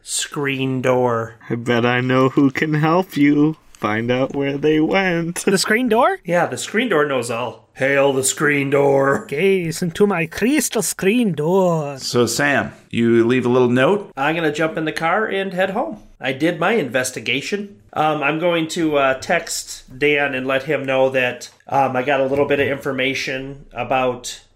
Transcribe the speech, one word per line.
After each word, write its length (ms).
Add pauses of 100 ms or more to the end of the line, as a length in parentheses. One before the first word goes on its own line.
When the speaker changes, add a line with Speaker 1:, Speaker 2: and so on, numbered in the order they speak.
Speaker 1:
screen 800
door. 520 (160)
Speaker 2:
I 60
bet 280
I 160
know 280
who 220
can 240
help 420
you 400 (160)
find 380
out 240
where 220
they 240
went. 640
<laughs> 0
Speaker 3:
The 140
screen 300
door? 360
Speaker 1:
Yeah, 220
the 120
screen 300
door 180
knows 240
all. 440
Hail 380
the 120
screen 460
door. 560
Speaker 3:
Gaze 560
into 240
my 200
crystal 560
screen 520
door. 640
Speaker 4:
So, 280
Sam, 460 (180)
you 360
leave 180
a 60
little 180
note? 480
Speaker 1:
I'm 200
gonna 160
jump 260
in 60
the 80
car 340
and 260
head 180
home. 280 (220)
I 120
did 260
my 140
investigation. 1120 (100)
Um, 300
I'm 160
going 300
to, 280
uh, 240
text 800
Dan 360
and 120
let 180
him 200
know 260
that, 400 (180)
um, 280
I 60
got 180
a 60
little 200
bit 140
of 80
information 1040
about 680 (160)